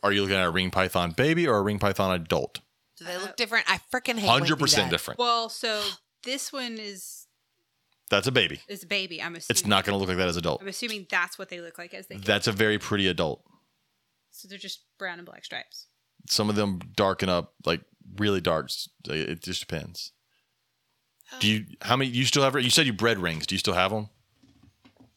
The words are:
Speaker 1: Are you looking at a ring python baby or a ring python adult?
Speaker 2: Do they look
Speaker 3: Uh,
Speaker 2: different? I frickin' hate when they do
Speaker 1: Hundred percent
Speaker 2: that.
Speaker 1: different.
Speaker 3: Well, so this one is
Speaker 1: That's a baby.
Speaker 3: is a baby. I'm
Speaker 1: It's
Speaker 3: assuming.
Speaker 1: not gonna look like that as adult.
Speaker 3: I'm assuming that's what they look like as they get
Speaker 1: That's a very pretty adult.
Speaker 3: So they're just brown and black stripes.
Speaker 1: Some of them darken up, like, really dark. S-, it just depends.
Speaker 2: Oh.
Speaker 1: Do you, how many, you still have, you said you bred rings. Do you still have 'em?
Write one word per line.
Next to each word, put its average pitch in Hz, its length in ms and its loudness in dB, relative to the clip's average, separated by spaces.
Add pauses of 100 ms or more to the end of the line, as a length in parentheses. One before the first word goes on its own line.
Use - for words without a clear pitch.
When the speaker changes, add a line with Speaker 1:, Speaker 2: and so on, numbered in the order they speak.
Speaker 1:
Are 101 100 4
you 101 100 4
looking 98 140 2
at 92 100 4
a 87 40 2
ring 92 200 2
python 92 420 2
baby 160 340 2
or 120 100 4
a 101 60 4
ring 104 160 0
python 98 360 2
adult? 82 460 -2 (360)
Speaker 2:
Do 170 100 -20
they 180 100 -6
look 190 140 -8
Speaker 3:
Uh, - 60 -16
Speaker 2:
different? 220 340 0
I 185 80 2 (140)
frickin' 247 240 -2
hate - 0 -
when - 20 -4
they - 20 -4
do 202 100 -2
Speaker 1:
Hundred 139 280 4
percent 110 320 2
Speaker 2:
that. 85 60 2
Speaker 1:
different. - 220 -6
Speaker 3:
Well, 233 300 0
so 214 340 -6 (420)
this 269 280 -6
one 240 260 -8
is 202 480 -14 (840)
Speaker 1:
That's 101 160 2
a 127 60 2
baby. 95 360 2
Speaker 3:
is 202 140 -12
a 180 40 -20
baby. 190 360 -6
I'm 170 120 -10
Speaker 1:
It's - 160 -6
Speaker 3:
assuming. - 200 0
Speaker 1:
not 98 160 4
gonna 101 100 0
look 98 120 0
like 90 100 0
that 92 100 4
as 85 80 0
adult. 85 240 0
Speaker 3:
I'm 196 80 -12
assuming 208 420 -8
that's 180 280 -2
what 190 100 -14
they 175 140 -14
look 165 160 -16
like 175 160 -16
as 190 120 -16
they 190 100 -16
get 101 100 -14
Speaker 1:
That's 101 220 2
a 113 40 2
very 107 260 2
pretty 98 300 0
adult. 82 340 -2 (880)
Speaker 3:
So - 160 -20
they're 190 120 -18
just 190 260 -14 (140)
brown 180 200 -10
and 175 80 -18
black - 180 -20
stripes. - 420 -14 (420)
Speaker 1:
Some 107 220 2
of 101 60 -2
them 101 240 0 (160)
darken 95 340 2
up, 87 240 0 (100)
like, 82 180 0 (340)
really 101 260 2
dark. 80 240 2
S-, - 220 -8 (180)
it 78 360 -4
just 92 180 -6
depends. 80 520 -10 (1200)
Speaker 2:
Oh. - 80 -14
Speaker 1:
Do 104 80 2
you, 107 180 0 (160)
how 120 140 2
many, 135 140 0
you 123 160 0
still 143 160 4
have, 135 180 4
you 123 100 2
said 160 160 6
you 123 60 2
bred 107 260 2
rings. 82 280 -2
Do 95 80 -4
you 95 40 0
still 92 160 0
have 92 180 4
'em? 107 180 -4 (1080)